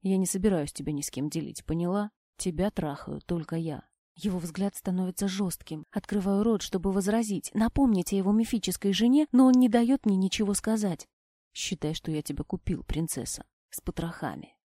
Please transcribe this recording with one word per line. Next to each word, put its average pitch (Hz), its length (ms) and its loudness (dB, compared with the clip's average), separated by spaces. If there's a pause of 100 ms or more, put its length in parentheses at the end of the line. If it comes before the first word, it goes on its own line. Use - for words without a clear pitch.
Я 190 160 2
не 190 80 2
собираюсь 180 480 0
тебя 151 180 -6
ни 147 100 -2
с - 80 -8
кем 143 200 -4
делить, 147 360 -8
поняла? 180 460 -2 (260)
Тебя 180 340 -2
трахаю 143 500 -6
только 165 340 -6
я. 160 280 -6 (320)
Его 185 240 -4
взгляд 180 360 -4
становится 185 540 -2
жёстким. 185 600 -6
Открываю 202 520 0
рот, 220 180 2
чтобы 190 300 -2
возразить, 202 640 0
напомнить 220 580 2
о 196 60 2
его 196 160 2
мифической 214 580 0
жене, 247 400 4
но 262 140 8
он 262 80 8
не 254 160 8
даёт 233 360 2
мне 196 120 4
ничего 196 360 0
сказать. 208 540 -2 (460)
Считай, - 400 -4
что - 180 -6
я 151 100 -2
тебя 147 220 -6
купил, - 400 -4
принцесса, - 600 -6 (240)
с - 120 -14
потрохами. 156 840 -8